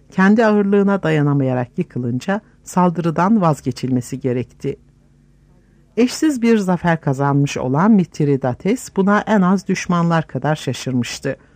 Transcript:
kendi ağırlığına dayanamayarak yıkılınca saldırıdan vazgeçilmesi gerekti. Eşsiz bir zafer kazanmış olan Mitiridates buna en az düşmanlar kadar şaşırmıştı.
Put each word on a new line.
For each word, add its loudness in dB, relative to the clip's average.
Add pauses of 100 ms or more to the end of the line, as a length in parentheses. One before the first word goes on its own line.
(120)
kendi 4
ağırlığına 2
dayanamayarak 0
yıkılınca -4 (220)
saldırıdan 0
vazgeçilmesi -2
gerekti. -6 (1200)
Eşsiz 0
bir 4
zafer 0
kazanmış 0
olan 0
Mitiridates -2
buna 2
en 0
az 2
düşmanlar 0
kadar -4
şaşırmıştı. -6 (200)